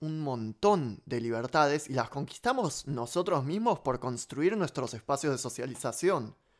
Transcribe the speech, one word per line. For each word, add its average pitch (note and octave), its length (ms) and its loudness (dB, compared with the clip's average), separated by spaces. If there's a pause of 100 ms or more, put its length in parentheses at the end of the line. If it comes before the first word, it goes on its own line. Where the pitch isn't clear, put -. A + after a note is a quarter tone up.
un D#3 200 -4
montón C3 840 2
de A#2 160 -2
libertades C3 720 2
y - 20 -6
las B2 160 0
conquistamos A#3 800 -2
nosotros C#3 580 0
mismos G3 360 0
por B2+ 200 0
construir C#3 560 0
nuestros C#3+ 380 -2
espacios C#3 400 0
de B2 40 -2
socialización, B2+ 960 -2 (260)